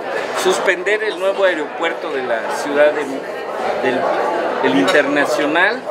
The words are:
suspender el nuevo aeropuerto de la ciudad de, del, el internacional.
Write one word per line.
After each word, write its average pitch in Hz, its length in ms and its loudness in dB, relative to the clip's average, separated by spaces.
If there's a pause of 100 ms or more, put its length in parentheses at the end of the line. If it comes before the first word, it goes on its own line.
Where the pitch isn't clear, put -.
(440)
suspender 185 580 2
el 208 160 -2
nuevo 196 260 0
aeropuerto 165 680 -2
de 135 120 -2
la 117 180 -2 (220)
ciudad 147 300 4
de, 147 120 -2 (800)
del, - 160 0 (640)
el 135 140 2
internacional. 147 1120 2